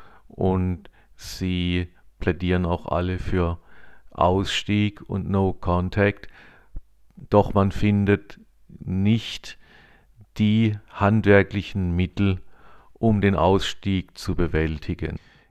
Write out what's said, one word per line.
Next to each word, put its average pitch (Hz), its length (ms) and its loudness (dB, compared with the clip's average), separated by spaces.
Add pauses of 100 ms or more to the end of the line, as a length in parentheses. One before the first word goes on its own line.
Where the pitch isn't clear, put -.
(280)
und 92 640 -2 (260)
sie 90 720 -4 (320)
plädieren 90 460 0
auch 87 220 -4
alle 90 320 -2
für 85 400 -2 (520)
Ausstieg 101 920 0
und 92 280 -6
No 98 240 0
Contact, 95 720 0 (880)
doch 101 380 2
man 98 180 2
findet 101 680 0 (300)
nicht - 880 -2 (800)
die 107 400 2 (120)
handwerklichen 101 1040 2
Mittel, 95 460 0 (600)
um 107 200 2
den 98 160 2
Ausstieg 92 800 0
zu 90 180 -6
bewältigen. 80 840 -2 (320)